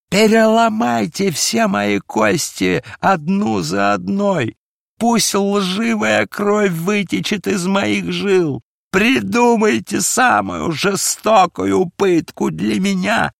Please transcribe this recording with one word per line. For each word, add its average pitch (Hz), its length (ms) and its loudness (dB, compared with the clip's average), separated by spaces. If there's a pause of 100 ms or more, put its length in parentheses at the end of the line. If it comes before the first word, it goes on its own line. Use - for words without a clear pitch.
Переломайте 220 1200 2
все 226 360 -2
мои 101 320 0
кости - 840 -2 (160)
одну 196 640 0
за 196 320 0
одной! 196 600 -2 (440)
Пусть 233 340 0
лживая 208 920 0
кровь 202 440 0
вытечет 185 760 -2
из 190 180 -2
моих 196 460 -2
жил! 180 500 0 (300)
Придумайте 220 1080 2
самую 104 680 0
жестокую 190 1300 0
пытку 190 540 0
для 202 280 -2
меня! 190 600 0